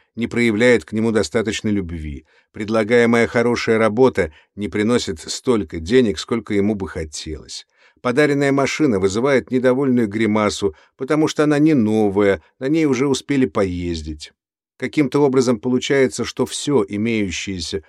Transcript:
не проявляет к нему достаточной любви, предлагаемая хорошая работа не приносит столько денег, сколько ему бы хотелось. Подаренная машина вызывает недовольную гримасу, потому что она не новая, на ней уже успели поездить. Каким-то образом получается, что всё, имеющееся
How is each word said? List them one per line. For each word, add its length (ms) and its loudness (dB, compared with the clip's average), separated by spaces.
не 100 -4
проявляет 580 2
к 80 -14
нему 200 -2
достаточной 580 -2
любви, 560 -6
предлагаемая 800 2
хорошая 500 0
работа 540 2
не 120 -6
приносит 520 -2
столько 580 -4
денег, 400 2
сколько 360 -6
ему 200 2
бы 140 -6
хотелось. 800 -12
Подаренная 480 2
машина 480 2
вызывает 540 0
недовольную 560 2
гримасу, 640 0
потому 320 0
что 160 0
она 160 2
не 140 4
новая, 680 2
на 80 -8
ней 180 0
уже 220 0
успели 400 0
поездить. 840 -6
Каким-то 460 0
образом 380 2
получается, 640 0
что 220 -4
всё, 400 -2
имеющееся 1000 -4